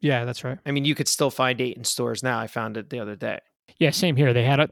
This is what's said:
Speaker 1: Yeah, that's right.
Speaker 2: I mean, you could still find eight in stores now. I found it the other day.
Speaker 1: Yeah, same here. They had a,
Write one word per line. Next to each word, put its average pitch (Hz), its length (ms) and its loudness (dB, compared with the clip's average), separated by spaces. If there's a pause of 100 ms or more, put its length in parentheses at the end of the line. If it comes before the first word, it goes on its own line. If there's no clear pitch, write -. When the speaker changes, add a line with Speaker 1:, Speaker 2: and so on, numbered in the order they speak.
Speaker 1:
Yeah, 127 240 0
that's 123 180 -8
right. 139 220 -6
Speaker 2:
I 139 60 -4
mean, 139 140 0
you 151 100 0
could 147 120 -4
still 143 220 2
find 127 320 0
eight 123 160 -4
in 120 60 -12
stores 117 400 -2
now. 123 160 0
I 110 80 -4
found 110 280 -6
it 107 140 -10
the 123 100 -8
other 104 160 -8
day. 110 220 -6 (400)
Speaker 1:
Yeah, 151 140 4
same 170 240 2
here. 131 180 6
They 120 100 4
had 139 160 4
a, 151 120 4